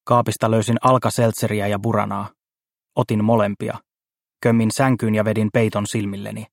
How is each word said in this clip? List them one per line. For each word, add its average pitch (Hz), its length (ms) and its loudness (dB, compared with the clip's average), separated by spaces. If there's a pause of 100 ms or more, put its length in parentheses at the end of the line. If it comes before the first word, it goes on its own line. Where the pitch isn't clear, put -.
Kaapista 117 460 0
löysin 110 320 0
alkaseltseriä 113 840 0
ja 101 120 -2
buranaa. 104 520 -4 (680)
Otin 110 280 0
molempia. 110 540 0 (640)
Kömmin 113 340 2
sänkyyn 120 380 2
ja 107 100 2
vedin 107 280 0
peiton 104 340 0
silmilleni. 104 680 -6